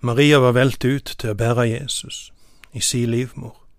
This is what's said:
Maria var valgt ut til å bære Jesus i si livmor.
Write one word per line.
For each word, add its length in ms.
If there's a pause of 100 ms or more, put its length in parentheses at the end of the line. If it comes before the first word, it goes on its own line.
Maria 340
var 140
valgt 320
ut 320
til 160
å 80
bære 240
Jesus 640 (500)
i 80
si 240
livmor. 460 (240)